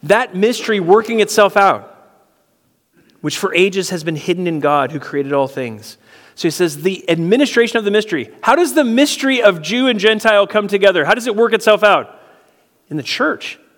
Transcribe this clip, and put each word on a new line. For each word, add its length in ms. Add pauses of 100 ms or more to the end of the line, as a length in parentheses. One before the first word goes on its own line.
that 320
mystery 460
working 400
itself 360
out, 320 (1300)
which 160
for 180
ages 360
has 120
been 140
hidden 300
in 120
God 320
who 80
created 340
all 160
things." 480 (380)
So 140
he 20
says, 280
"The 320
administration 640
of 80
the 60
mystery." 400 (100)
How 160
does 180
the 100
mystery 580
of 200
Jew 240
and 140
Gentile 460
come 200
together? 380
How 100
does 120
it 100
work 160
itself 320
out? 340 (680)
In 80
the 60
church. 560 (200)